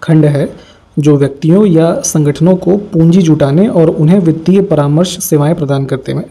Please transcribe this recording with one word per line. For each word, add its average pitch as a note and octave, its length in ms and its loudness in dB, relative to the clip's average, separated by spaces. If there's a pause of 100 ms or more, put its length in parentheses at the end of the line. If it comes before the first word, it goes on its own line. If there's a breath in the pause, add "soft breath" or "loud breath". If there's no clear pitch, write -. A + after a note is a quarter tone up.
खंड D#3 220 2
है C#3+ 300 -2 (440 loud breath)
जो D3 180 2
व्यक्तियों D#3 480 0
या E3 360 0
संगठनों D#3 540 0
को F3+ 220 -2
पूंजी E3+ 440 2
जुटाने D3+ 460 2
और E3+ 220 2
उन्हें F3 300 2
वित्तीय F3+ 420 0
परामर्श D#3 600 -2
सेवाएं D3+ 320 0
प्रदान C#3 300 -4
करते C3+ 280 -8
में, C#3 180 -6